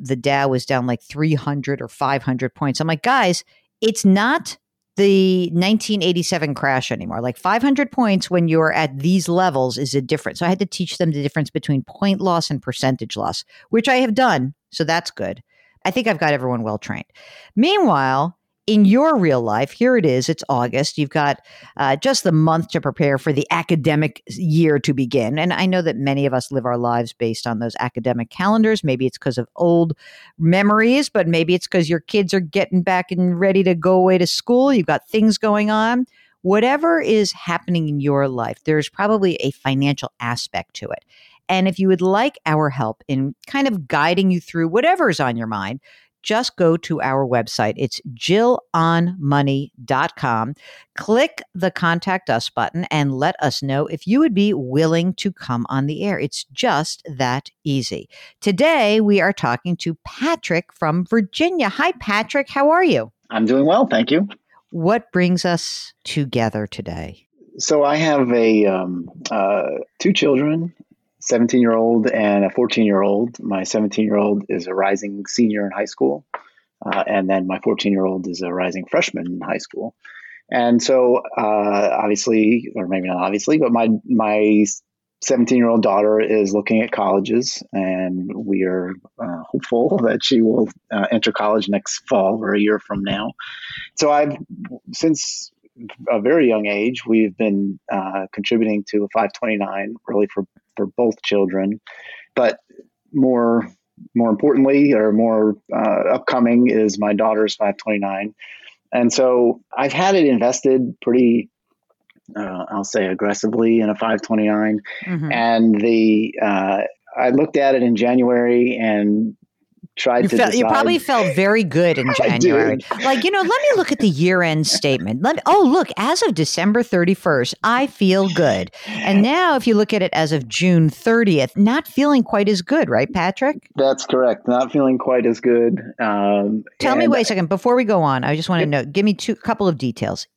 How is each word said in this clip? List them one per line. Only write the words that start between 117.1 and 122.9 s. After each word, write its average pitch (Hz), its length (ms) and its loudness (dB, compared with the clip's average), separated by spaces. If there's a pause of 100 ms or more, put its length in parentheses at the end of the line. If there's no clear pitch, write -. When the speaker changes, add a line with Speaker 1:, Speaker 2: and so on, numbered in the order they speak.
Speaker 2:
I 127 120 2
looked 147 260 0
at 139 200 4
it 123 80 2
in 120 120 2
January 120 800 2
and 107 580 0 (640)
tried 123 260 2
Speaker 1:
You 196 60 0
Speaker 2:
to 117 80 0
Speaker 1:
felt, 233 160 0
you 247 100 2
Speaker 2:
decide. 226 60 0
Speaker 1:
probably 277 280 2
felt 240 380 -2
very 196 300 2
good 160 320 2
in 131 120 -2
Speaker 2:
<laughs> - 0 -
I - 40 0
Speaker 1:
January. 120 640 2
Speaker 2:
did. - 260 -8